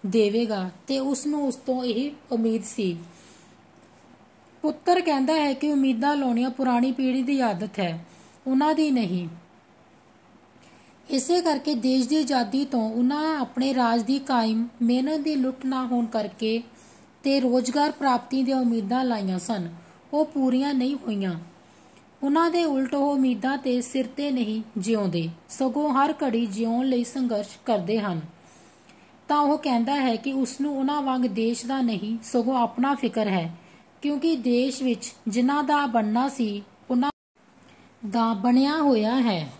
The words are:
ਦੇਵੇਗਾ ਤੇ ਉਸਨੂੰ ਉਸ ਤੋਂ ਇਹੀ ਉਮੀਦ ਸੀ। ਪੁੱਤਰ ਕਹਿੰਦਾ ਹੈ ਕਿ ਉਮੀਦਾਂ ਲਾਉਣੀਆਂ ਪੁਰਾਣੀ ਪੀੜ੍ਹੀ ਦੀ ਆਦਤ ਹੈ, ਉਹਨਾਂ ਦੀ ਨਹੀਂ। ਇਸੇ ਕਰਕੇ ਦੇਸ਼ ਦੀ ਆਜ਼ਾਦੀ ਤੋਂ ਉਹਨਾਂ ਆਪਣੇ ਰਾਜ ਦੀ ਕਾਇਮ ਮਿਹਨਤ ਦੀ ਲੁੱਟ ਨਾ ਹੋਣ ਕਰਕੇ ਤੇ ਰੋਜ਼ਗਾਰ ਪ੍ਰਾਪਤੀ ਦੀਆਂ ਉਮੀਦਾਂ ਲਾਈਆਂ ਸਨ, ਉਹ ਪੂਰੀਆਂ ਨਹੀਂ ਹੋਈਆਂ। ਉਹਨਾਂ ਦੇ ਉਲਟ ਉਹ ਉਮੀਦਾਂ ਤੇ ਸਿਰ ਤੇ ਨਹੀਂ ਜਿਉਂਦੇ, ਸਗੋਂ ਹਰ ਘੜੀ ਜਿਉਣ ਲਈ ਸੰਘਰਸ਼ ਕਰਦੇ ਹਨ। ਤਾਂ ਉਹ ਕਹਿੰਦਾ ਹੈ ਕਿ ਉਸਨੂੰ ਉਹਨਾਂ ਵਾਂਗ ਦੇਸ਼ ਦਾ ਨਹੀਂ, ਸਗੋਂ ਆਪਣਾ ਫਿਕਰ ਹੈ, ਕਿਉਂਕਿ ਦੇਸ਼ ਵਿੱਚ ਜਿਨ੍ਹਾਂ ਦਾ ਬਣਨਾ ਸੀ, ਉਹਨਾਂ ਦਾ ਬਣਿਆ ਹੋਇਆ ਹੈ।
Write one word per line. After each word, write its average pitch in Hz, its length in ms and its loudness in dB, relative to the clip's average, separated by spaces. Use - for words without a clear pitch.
ਦੇਵੇਗਾ 208 640 0
ਤੇ 269 120 -2
ਉਸਨੂੰ 285 480 0
ਉਸ 247 80 0
ਤੋਂ 254 280 -4
ਇਹੀ 247 280 -2
ਉਮੀਦ 226 320 0
ਸੀ। 180 340 -2
ਪੁੱਤਰ 349 400 0
ਕਹਿੰਦਾ 302 320 0
ਹੈ 294 200 2
ਕਿ 285 180 -2
ਉਮੀਦਾਂ 269 440 2
ਲਾਉਣੀਆਂ 254 340 0
ਪੁਰਾਣੀ 254 420 2
ਪੀੜ੍ਹੀ 254 320 0
ਦੀ 269 160 0
ਆਦਤ 208 400 -2
ਹੈ, 170 260 -4
ਉਹਨਾਂ 294 280 2
ਦੀ 311 160 2
ਨਹੀਂ। 180 360 0
ਇਸੇ 339 320 2
ਕਰਕੇ 302 340 0
ਦੇਸ਼ 254 320 2
ਦੀ 294 80 0
ਆਜ਼ਾਦੀ 269 500 0
ਤੋਂ 220 260 0
ਉਹਨਾਂ 294 480 0
ਆਪਣੇ 262 340 -2
ਰਾਜ 240 280 2
ਦੀ 262 180 0
ਕਾਇਮ 233 480 0
ਮਿਹਨਤ 262 400 2
ਦੀ 302 140 0
ਲੁੱਟ 262 300 -2
ਨਾ 262 200 -2
ਹੋਣ 240 200 0
ਕਰਕੇ 220 580 -2
ਤੇ 277 160 4
ਰੋਜ਼ਗਾਰ 254 520 2
ਪ੍ਰਾਪਤੀ 262 520 0
ਦੀਆਂ 262 140 0
ਉਮੀਦਾਂ 240 480 0
ਲਾਈਆਂ 196 340 -2
ਸਨ, 180 300 -2
ਉਹ 302 120 2
ਪੂਰੀਆਂ 269 480 0
ਨਹੀਂ 262 220 0
ਹੋਈਆਂ। 196 400 -4
ਉਹਨਾਂ 320 280 2
ਦੇ 349 120 0
ਉਲਟ 269 300 0
ਉਹ 285 180 2
ਉਮੀਦਾਂ 262 460 0
ਤੇ 247 240 0
ਸਿਰ 262 260 -2
ਤੇ 285 240 -6
ਨਹੀਂ 220 300 -2
ਜਿਉਂਦੇ, 185 520 0
ਸਗੋਂ 269 440 -2
ਹਰ 285 200 2
ਘੜੀ 233 220 0
ਜਿਉਣ 226 400 -2
ਲਈ 247 180 0
ਸੰਘਰਸ਼ 233 640 -4
ਕਰਦੇ 214 340 0
ਹਨ। 175 360 -6
ਤਾਂ 294 120 2
ਉਹ 294 180 2
ਕਹਿੰਦਾ 262 380 0
ਹੈ 262 200 2
ਕਿ 269 180 -4
ਉਸਨੂੰ 269 460 0
ਉਹਨਾਂ 285 220 0
ਵਾਂਗ 262 200 0
ਦੇਸ਼ 226 440 0
ਦਾ 269 160 -2
ਨਹੀਂ, 220 420 -2
ਸਗੋਂ 247 340 0
ਆਪਣਾ 247 380 0
ਫਿਕਰ 220 320 -2
ਹੈ, 170 280 -2
ਕਿਉਂਕਿ 294 340 0
ਦੇਸ਼ 247 480 0
ਵਿੱਚ 233 300 -2
ਜਿਨ੍ਹਾਂ 254 360 2
ਦਾ 285 220 2
ਬਣਨਾ 233 440 0
ਸੀ, 208 340 -4
ਉਹਨਾਂ 262 200 2
ਦਾ 226 240 2
ਬਣਿਆ 247 440 2
ਹੋਇਆ 254 440 2
ਹੈ। 170 380 -2